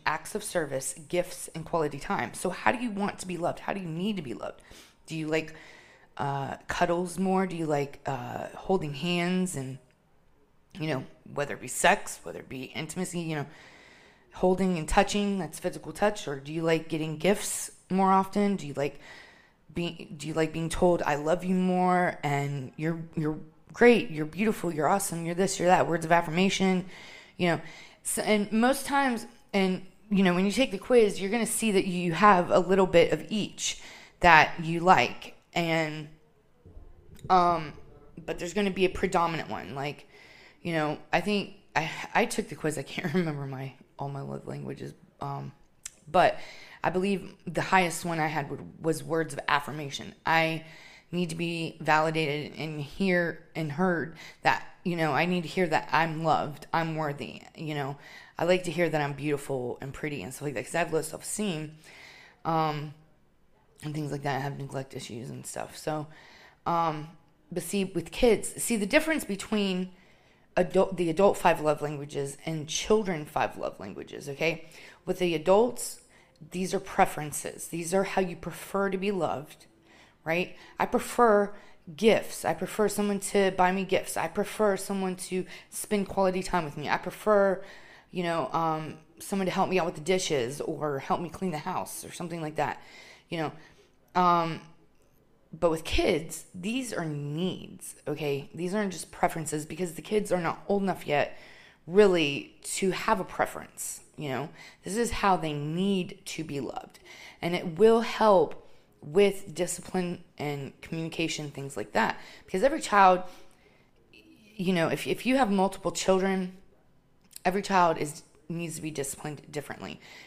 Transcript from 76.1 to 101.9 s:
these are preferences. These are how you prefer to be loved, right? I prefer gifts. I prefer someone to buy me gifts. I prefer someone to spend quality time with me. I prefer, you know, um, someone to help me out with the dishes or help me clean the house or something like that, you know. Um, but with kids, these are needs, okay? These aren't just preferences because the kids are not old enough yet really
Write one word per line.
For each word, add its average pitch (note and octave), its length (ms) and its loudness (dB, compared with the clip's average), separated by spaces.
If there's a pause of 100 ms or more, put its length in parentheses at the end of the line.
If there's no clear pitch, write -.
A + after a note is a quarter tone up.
these F3+ 220 -4
are - 60 0
preferences. - 880 -2
These E3+ 260 -6
are F#3+ 100 4
how F#3+ 180 0
you F3 140 -2
prefer G3 540 -4
to F#3+ 80 -2
be G3 140 -2
loved, D3+ 560 -4 (560)
right? F3 320 -2 (240)
I F3 80 2
prefer G#3 640 4 (420)
gifts. - 480 2
I E3 120 2
prefer G3+ 320 0
someone G3+ 320 0
to G3 320 2
buy F#3 200 4
me F#3+ 120 0
gifts. - 340 0
I D3 100 -2
prefer G3+ 480 0
someone F#3+ 420 -4
to F#3 280 -4 (240)
spend G3+ 380 -2
quality F#3+ 340 0
time F3+ 240 0
with C#3+ 120 -8
me. C#3 120 -6
I C3 80 0
prefer, G3 640 2 (460)
you F3 140 -6
know, E3 280 -2
um, D#3+ 460 -2 (220)
someone F#3+ 260 -2
to F3 60 0
help F3+ 180 2
me F#3 80 2
out E3 80 2
with E3+ 100 -4
the D#3 60 -12
dishes D3 600 0
or D3 380 -4
help E3 220 -2
me E3+ 80 -6
clean F#3 220 -4
the D3+ 80 -4
house D3 440 -6
or - 80 -12
something E3+ 300 -8
like D#3 140 -6
that, C#3 260 -2 (480)
you E3+ 80 -4
know. D#3+ 140 -2 (680)
Um, E3+ 420 4 (960)
but E3+ 120 4
with D#3+ 120 -2
kids, - 720 0
these A3+ 400 -4
are E3+ 120 -2
needs, D3 920 -6 (120)
okay? C#3+ 460 -4
These F3 200 -4
aren't G#3 180 0
just D#3+ 200 -10
preferences D#3 540 -2
because F3 280 -6
the - 80 -12
kids G#3 300 0
are F3+ 100 2
not E3 260 -2
old G3+ 160 2
enough F3+ 240 -2
yet C#3+ 300 0 (500)
really E3+ 760 4